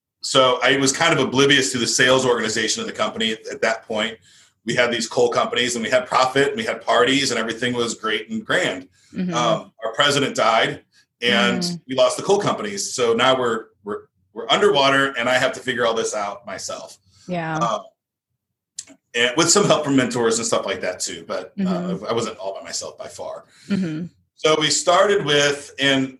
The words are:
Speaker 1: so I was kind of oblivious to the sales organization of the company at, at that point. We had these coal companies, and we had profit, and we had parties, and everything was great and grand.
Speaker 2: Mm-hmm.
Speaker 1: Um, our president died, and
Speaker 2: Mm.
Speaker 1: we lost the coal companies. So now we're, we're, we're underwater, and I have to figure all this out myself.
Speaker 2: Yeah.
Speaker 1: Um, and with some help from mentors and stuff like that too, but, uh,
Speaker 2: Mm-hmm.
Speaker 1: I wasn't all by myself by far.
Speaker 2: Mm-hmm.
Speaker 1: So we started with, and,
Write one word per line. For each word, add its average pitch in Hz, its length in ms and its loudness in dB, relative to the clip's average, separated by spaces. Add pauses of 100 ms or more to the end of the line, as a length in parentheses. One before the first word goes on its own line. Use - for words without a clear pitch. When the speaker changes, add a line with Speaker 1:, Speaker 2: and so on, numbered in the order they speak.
(220)
Speaker 1:
so 131 400 4
I 135 140 4
was 135 160 0
kind 165 260 2
of 131 80 2
oblivious 135 460 4
to 127 60 -2
the 117 80 -2
sales 131 400 4
organization 110 560 0
of 104 40 -8
the 101 60 -8
company 110 400 -4
at, - 160 -12
at 104 140 -10
that 113 240 -2
point. 110 320 -4 (480)
We 113 80 -2
had 120 180 2
these 117 160 -4
coal 120 220 2
companies, 120 460 0
and 113 60 -4
we 107 80 -4
had 127 160 2
profit, 127 420 2
and 107 100 -6
we 113 60 -4
had 113 180 -6
parties, 123 480 2
and 113 100 -2
everything 113 320 -4
was 117 220 -2
great 110 340 -4
and 110 160 -8
grand. 131 440 -4 (260)
Speaker 2:
Mm-hmm. 180 180 -4
Speaker 1:
Um, 120 400 -2 (100)
our - 120 -6
president 143 420 2
died, 120 480 2 (380)
and 120 400 2
Speaker 2:
Mm. 175 260 -6
Speaker 1:
we 127 60 -6
lost 127 240 2
the 135 40 -6
coal 196 160 2
companies. 104 540 -4
So 117 220 2
now 127 240 4
we're, 117 300 -2 (140)
we're, 104 200 -10 (320)
we're 113 160 -10
underwater, 139 680 4
and 120 100 -2
I 127 120 2
have 127 160 0
to - 60 -12
figure 120 260 -2
all 113 80 2
this 110 200 -4
out 104 300 -8
myself. - 540 -12 (280)
Speaker 2:
Yeah. 165 300 -4
Speaker 1:
Um, 113 240 -2 (1300)
and 120 240 0
with 165 120 4
some 202 140 4
help 156 220 2
from 139 100 2
mentors 117 420 2
and 113 80 -4
stuff - 200 0
like 95 160 -4
that 92 180 -4
too, 82 260 -8
but, - 320 -8
uh, - 60 -2
Speaker 2:
Mm-hmm. 92 400 -4
Speaker 1:
I 104 80 -4
wasn't 113 240 -4
all 95 180 -10
by 85 80 -14
myself 82 360 -12
by - 100 -14
far. - 380 -14 (220)
Speaker 2:
Mm-hmm. 180 380 -4 (280)
Speaker 1:
So 156 260 2
we 156 80 2
started 190 560 2
with, 143 540 0
and, 135 420 0